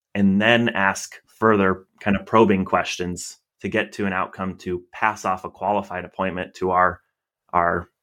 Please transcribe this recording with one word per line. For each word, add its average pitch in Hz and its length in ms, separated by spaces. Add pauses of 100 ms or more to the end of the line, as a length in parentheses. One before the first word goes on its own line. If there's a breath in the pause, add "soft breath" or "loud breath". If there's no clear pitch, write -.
(140)
and 98 280
then 117 280
ask - 560
further 98 600 (160)
kind 101 160
of - 80
probing 101 400
questions 87 760 (220)
to 101 80
get 104 240
to 104 120
an 95 80
outcome 92 440
to 90 340
pass 107 320
off 95 220
a - 40
qualified 95 540
appointment 90 520
to 92 160
our, 90 280 (540)
our, 87 360 (140)